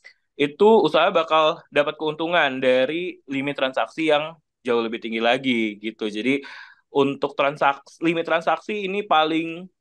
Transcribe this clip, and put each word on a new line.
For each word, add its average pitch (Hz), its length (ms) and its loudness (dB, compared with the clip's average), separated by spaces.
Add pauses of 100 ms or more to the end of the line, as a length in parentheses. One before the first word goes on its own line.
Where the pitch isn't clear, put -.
(380)
itu 147 300 4 (140)
usaha 165 300 2
bakal 156 560 2
dapat 147 320 0
keuntungan 156 580 0
dari 131 720 0
limit 139 300 -6
transaksi 135 500 -2
yang 151 260 0 (280)
jauh 120 180 0
lebih 113 220 -4
tinggi 113 160 -6
lagi 117 640 0
gitu. 110 240 -8
Jadi 107 340 -2 (540)
untuk 139 400 0
transaks-, 143 640 -2
limit 165 260 -2
transaksi 170 640 -2
ini 202 180 -6
paling 165 640 -2 (140)